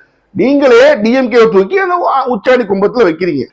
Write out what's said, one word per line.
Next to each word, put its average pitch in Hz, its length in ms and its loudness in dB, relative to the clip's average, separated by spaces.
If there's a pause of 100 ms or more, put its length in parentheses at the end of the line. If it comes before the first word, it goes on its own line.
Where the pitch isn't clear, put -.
(320)
நீங்களே 269 640 2
டி 220 160 -2
எம் 262 180 0
கே 226 200 2
தூக்கி 196 280 -2
அந்த 370 180 -2
வா-, 262 340 -4
உச்சாணி 254 340 -2
கும்பத்துல 196 460 -2
வைக்கிறீங்க. 160 440 -4